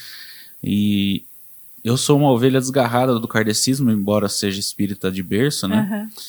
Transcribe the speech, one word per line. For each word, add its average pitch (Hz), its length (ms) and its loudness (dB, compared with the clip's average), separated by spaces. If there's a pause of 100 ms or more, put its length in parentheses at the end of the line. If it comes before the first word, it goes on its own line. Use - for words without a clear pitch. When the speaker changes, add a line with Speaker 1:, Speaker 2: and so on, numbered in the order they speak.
(640)
Speaker 1:
E 101 600 0 (600)
eu 120 140 0
sou 143 200 4
uma 143 120 4
ovelha 127 280 4
desgarrada 127 600 0
do 113 80 -4
kardecismo, 113 640 0
embora 104 400 2
seja 98 280 -2
espírita 98 540 -4
de 95 100 -4
berço, 117 460 -2
né? 214 120 2
Speaker 2:
Aham. 214 300 -4 (180)